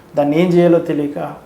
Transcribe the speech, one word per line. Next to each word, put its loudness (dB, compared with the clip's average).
దాన్ని 0
ఏం 2
చేయాలో 4
తెలియక, -4